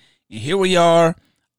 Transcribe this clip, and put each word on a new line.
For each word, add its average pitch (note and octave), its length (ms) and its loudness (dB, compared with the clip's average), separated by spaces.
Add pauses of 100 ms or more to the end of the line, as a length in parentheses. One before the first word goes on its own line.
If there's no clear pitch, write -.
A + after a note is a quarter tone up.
(300)
and G#2+ 80 -18
here C#3+ 180 -8
we F#3 200 -2
are. E3+ 400 2 (420)